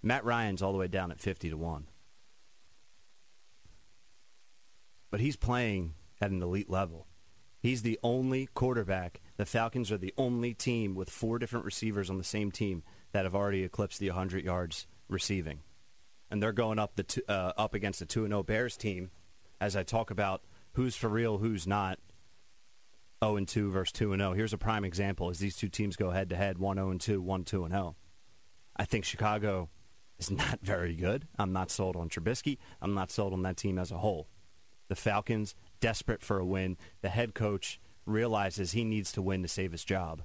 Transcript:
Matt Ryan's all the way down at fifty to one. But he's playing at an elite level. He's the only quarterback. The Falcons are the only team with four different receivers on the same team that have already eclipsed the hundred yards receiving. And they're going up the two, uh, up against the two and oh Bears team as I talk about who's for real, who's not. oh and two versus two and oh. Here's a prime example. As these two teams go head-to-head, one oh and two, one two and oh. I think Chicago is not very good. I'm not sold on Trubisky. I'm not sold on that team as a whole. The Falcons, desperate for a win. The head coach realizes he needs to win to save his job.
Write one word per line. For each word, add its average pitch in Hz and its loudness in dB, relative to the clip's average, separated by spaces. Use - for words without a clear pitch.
Matt 117 4
Ryan's 110 2
all 98 2
the 98 2
way 95 2
down 92 0
at 85 -8
fifty 90 -2
to 78 -4
one. 78 -4
But 104 0
he's 139 2
playing 104 2
at 101 0
an 95 0
elite 92 -2
level. 90 -2
He's 123 2
the 110 2
only 131 2
quarterback. 98 2
The 104 2
Falcons 113 2
are 107 0
the 92 -4
only 120 2
team 113 0
with 92 -4
four 117 0
different 117 -2
receivers 101 0
on 95 0
the 90 -4
same 104 0
team 95 -2
that 98 2
have 92 -2
already 98 2
eclipsed 92 -2
the 98 0
hundred 92 -2
yards 90 -2
receiving. 87 -2
And 104 0
they're 107 4
going 110 2
up 104 0
the 98 0
two, - -2
uh, 92 2
up 107 0
against 101 -2
the 87 -6
two 110 0
and 104 0
oh 101 2
Bears 110 0
team 92 -2
as 98 2
I 98 2
talk 113 0
about 95 0
who's 127 2
for 117 0
real, 110 2
who's 104 0
not. 95 2
oh 107 4
and 98 0
two 104 2
versus 95 0
two 104 2
and 98 2
oh. 95 2
Here's 104 0
a 104 -4
prime 107 0
example. 90 0
As 85 -6
these 98 -2
two 107 -2
teams 98 0
go 92 0
head-to-head, 92 0
one 98 0
oh 95 2
and 92 0
two, 101 2
one 92 0
two 92 0
and 85 -2
oh. 90 0
I 98 0
think 104 0
Chicago 104 2
is - -2
not - 0
very 90 0
good. 101 0
I'm 98 2
not 92 0
sold 92 0
on 85 -2
Trubisky. 117 0
I'm 101 0
not 95 0
sold 98 0
on 92 0
that 92 0
team 95 0
as 90 -2
a 85 -4
whole. 90 0
The 95 -2
Falcons, 107 2
desperate 113 0
for 101 2
a 92 2
win. 92 2
The 98 0
head 110 2
coach 104 0
realizes 101 2
he 113 2
needs 107 0
to 104 -2
win 95 2
to 87 -2
save 95 -2
his 82 -6
job. 85 -2